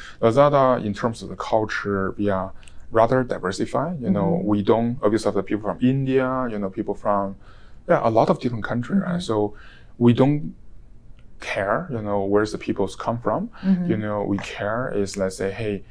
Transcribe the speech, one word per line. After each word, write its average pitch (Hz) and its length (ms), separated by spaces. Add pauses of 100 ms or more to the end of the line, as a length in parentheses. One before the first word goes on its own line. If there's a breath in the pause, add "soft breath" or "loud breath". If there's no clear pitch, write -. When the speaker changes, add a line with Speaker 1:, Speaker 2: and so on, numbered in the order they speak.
(220 loud breath)
Speaker 1:
Lazada, 131 640
in 104 100
terms 117 280
of 95 80
the 92 60
culture, 101 840
we 101 120
are 95 220 (400 soft breath)
rather 113 320
diversified. 123 800
You 113 80
know, 98 220
Speaker 2:
Mm-hmm. 92 160
Speaker 1:
we 104 160
don't, 117 400
obviously 107 260
have 101 60
the 98 80
people 104 260
from 85 120
India, 131 680
you 107 80
know, 101 140
people 107 240
from, 101 400 (520 soft breath)
yeah, 165 160
a 113 60
lot 113 220
of 151 80
different 117 260
countries, 120 360
right? 180 80
Speaker 2:
Mm-hmm. 175 100
Speaker 1:
So 104 340 (460 loud breath)
we 120 140
don't 143 420 (840)
care, 113 520
you 117 100
know, 101 220
where's 101 280
the - 60
peoples 98 380
come 120 240
from. 135 300 (140)
Speaker 2:
Mm-hmm. 185 280
Speaker 1:
You 110 60
know, 104 260
we 101 160
care 113 540
is, 101 220
let's 95 220
say, 98 140
"Hey, 104 400